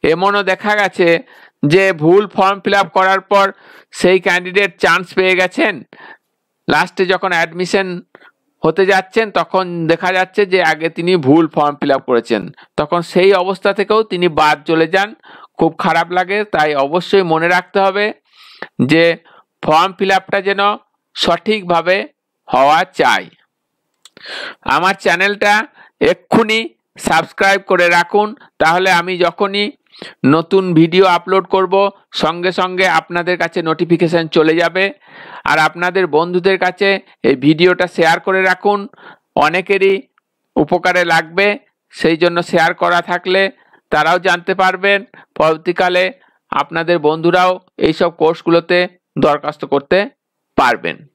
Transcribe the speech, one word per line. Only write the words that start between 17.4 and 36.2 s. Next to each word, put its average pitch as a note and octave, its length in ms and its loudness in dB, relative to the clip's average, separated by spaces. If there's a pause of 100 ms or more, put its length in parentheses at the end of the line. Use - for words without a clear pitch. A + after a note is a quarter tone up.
রাখতে F3+ 320 -2
হবে G3 180 -2 (880)
যে E3 120 4 (580)
ফর্ম E3 360 2
ফিল F#3+ 200 0
আপটা G3+ 200 -4 (100)
যেন G3 140 -2 (540)
সঠিকভাবে F3 800 -2 (520)
হওয়া C#3+ 320 2 (180)
চাই। A2 260 2 (1500)
আমার F#3 180 0 (100)
চ্যানেলটা G3+ 480 0 (480)
এক্ষুনি A3 600 0 (460)
সাবস্ক্রাইব F#3+ 540 0 (100)
করে F3 160 2 (120)
রাখুন, G#3 300 0 (340)
তাহলে F3 260 2 (120)
আমি F3+ 120 -6 (140)
যখনই G3+ 400 -4 (680)
নতুন E3 300 0 (160)
ভিডিও F3 240 4 (120)
আপলোড F#3 280 -2 (100)
করব F#3+ 200 0 (480)
সঙ্গে E3+ 280 -2 (100)
সঙ্গে F#3 260 -2 (140)
আপনাদের F3 420 -4
কাছে E3+ 160 -4 (100)
notification E3 560 0 (120)
চলে D#3+ 240 4
যাবে। E3+ 240 0 (680)
আর D3+ 80 2 (100)
আপনাদের F3+ 360 -2 (120)
বন্ধুদের F3+ 480 0